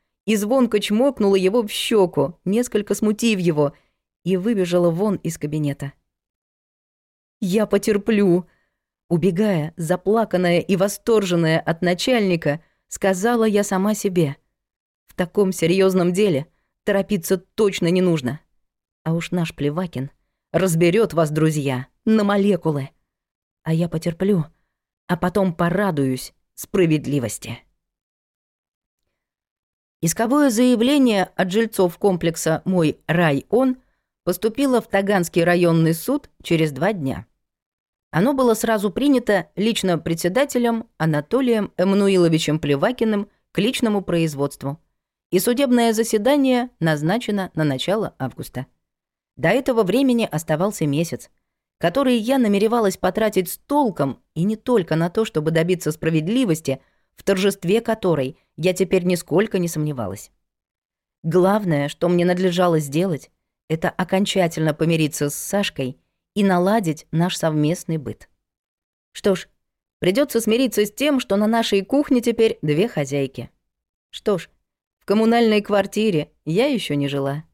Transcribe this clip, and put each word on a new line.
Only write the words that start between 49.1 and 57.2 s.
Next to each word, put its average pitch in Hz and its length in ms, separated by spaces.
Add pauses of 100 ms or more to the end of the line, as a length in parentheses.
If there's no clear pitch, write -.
До 156 140
этого 240 320
времени 233 500
оставался 160 540
месяц, 151 460 (480)
который 254 380
я 233 200
намеревалась 214 600
потратить 185 520
с - 80
толком 196 640 (140)
и 160 80
не 214 140
только 196 380
на 165 140
то, 220 160
чтобы 156 240
добиться 165 420
справедливости, 165 880 (340)
в - 80